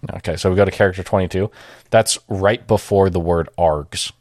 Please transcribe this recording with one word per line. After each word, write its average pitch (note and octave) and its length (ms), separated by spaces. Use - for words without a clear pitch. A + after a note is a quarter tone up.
Okay, E2 180
so F#2+ 160
we F#2 40
go G2+ 100
to F#2+ 60
character F#2+ 300
twenty-two. F#2+ 480
That's - 380
right G2+ 400
before G2 420
the F2+ 100
word E2+ 380
args D2+ 640